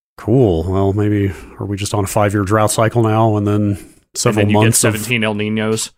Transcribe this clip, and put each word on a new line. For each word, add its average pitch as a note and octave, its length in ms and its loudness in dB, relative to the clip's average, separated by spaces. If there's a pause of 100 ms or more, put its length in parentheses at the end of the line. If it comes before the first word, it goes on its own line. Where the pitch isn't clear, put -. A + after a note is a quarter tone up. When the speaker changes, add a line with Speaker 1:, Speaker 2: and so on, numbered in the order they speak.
(160)
Speaker 1:
Cool. G#2 540 2
Well, G2 240 0
maybe G#2 360 0 (300)
are G#2 60 -8
we G2+ 100 -6
just G2 180 -8
on G2+ 100 -2
a - 20 -4
five-year G#2 380 0
drought G#2+ 260 2
cycle A2+ 320 0
now, A2 340 2
and G2+ 100 -2
then G#2 300 0 (380)
several G#2+ 280 0
Speaker 2:
And G#2 60 2
then - 20 0
you G#2 120 4
Speaker 1:
months A2+ 200 2
Speaker 2:
get B2 60 2
Speaker 1:
of G#2+ 60 0
Speaker 2:
seventeen A2 300 -4
El A2 100 -2
Ninos? G#2+ 640 -2